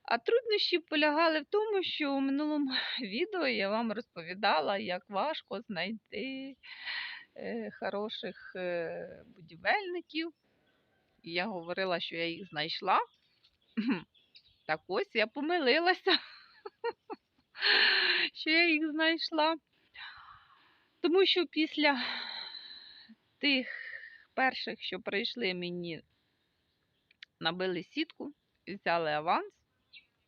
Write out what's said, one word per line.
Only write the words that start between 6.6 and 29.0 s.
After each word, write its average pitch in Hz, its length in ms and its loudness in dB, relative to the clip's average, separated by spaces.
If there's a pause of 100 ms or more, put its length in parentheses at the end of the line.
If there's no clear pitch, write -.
е, 214 340 -6 (100)
хороших, 202 760 -6
е, 175 720 -6
будівельників. 320 1080 -4 (880)
І - 100 -12
я 175 140 0
говорила, 180 540 -2
що - 160 -8
я 170 100 0
їх 170 220 -6
знайшла. 160 500 0 (800)
<laughs> 220 300 -2 (600)
Так 156 200 0
ось 214 280 -4
я 220 120 4
помилилася, 311 840 2
<laughs> 220 80 6 (2250)
що - 160 -2
я 339 180 8
їх 311 220 4
знайшла. 320 640 2 (1400)
Тому 349 260 6
що 349 200 2
після 294 580 2 (1300)
тих 269 300 2 (640)
перших, 254 480 0
що 190 180 -6
прийшли 202 540 -2
мені, 175 480 -6 (1400)
набили 180 420 -2
сітку, - 520 -8 (320)
взяли 170 440 0